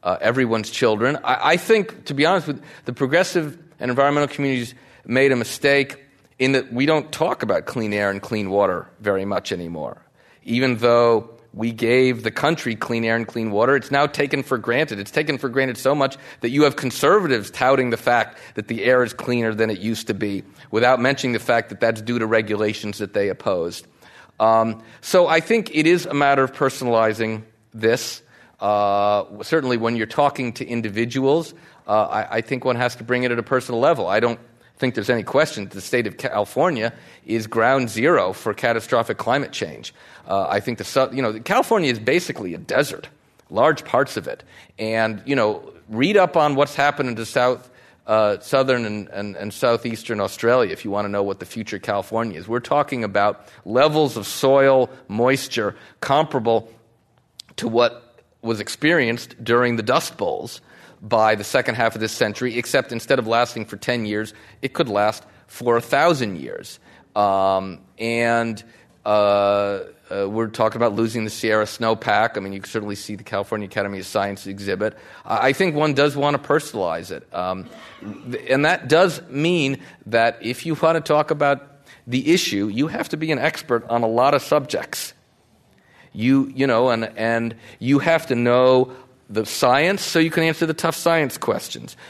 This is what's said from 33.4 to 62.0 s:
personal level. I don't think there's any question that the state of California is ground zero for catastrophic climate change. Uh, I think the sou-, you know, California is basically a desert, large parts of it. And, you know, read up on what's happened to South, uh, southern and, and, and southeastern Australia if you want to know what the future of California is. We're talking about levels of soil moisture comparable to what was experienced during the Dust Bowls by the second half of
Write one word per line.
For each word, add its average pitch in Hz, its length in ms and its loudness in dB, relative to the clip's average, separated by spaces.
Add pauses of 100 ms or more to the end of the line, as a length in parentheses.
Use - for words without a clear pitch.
personal 123 360 -2
level. 131 280 2
I 98 120 2
don't 117 200 0 (380)
think 127 180 0
there's 107 140 -4
any 117 140 2
question 143 400 0
that 95 80 -12
the 101 100 -14
state 120 260 -2
of 92 100 -10
California 120 760 -2 (320)
is 110 220 -4
ground 120 420 2
zero 110 440 2
for - 200 -6
catastrophic 113 640 0
climate 131 360 -2
change. 69 400 -10 (340)
Uh, 95 220 -2
I 101 100 0
think 117 180 -6
the 101 60 -10
sou-, 131 300 0
you 131 80 -4
know, 110 180 -2
California 190 500 0
is 113 100 -2
basically 113 540 -2
a - 40 -10
desert, - 500 -2 (420)
large 135 360 0
parts 135 320 0
of 92 100 -8
it. 58 160 -10 (340)
And, 110 480 -2
you 139 100 0
know, 107 380 0 (140)
read 135 300 2
up 185 180 4
on 147 200 4
what's 139 200 0
happened 139 400 0
to 113 100 -8
South, 123 440 0 (380)
uh, 107 320 2
southern 131 460 0
and, 104 240 -6
and, 101 280 -10
and 104 160 -8
southeastern 117 680 -2
Australia 113 520 0
if 85 120 -12
you 107 80 -6
want 101 140 -2
to 101 40 -6
know 101 140 -2
what 98 160 -4
the 92 60 -12
future 107 320 -10
of 90 40 -10
California 104 580 -4
is. 85 80 -16
We're 120 120 -2
talking 139 460 -2
about 101 420 0 (180)
levels 143 520 2
of 101 100 -8
soil 135 640 4 (180)
moisture 117 680 0 (260)
comparable 123 680 0 (840)
to - 120 -6
what 117 380 0 (360)
was 113 200 -4
experienced 123 840 -2
during 120 320 2
the 110 80 -4
Dust 123 320 0
Bowls - 460 -6 (400)
by 110 340 4
the 101 80 -6
second 123 320 0
half 117 180 0
of 110 80 -6